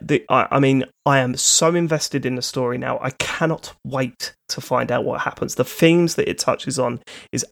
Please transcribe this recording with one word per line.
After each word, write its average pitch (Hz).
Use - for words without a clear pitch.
the, -
I, 127
I 139
mean, 135
I 139
am 127
so -
invested 156
in 127
the 123
story 123
now. 123
I 131
cannot -
wait 131
to -
find 123
out 120
what 123
happens. -
The 131
themes 170
that -
it 92
touches -
on 120
is 123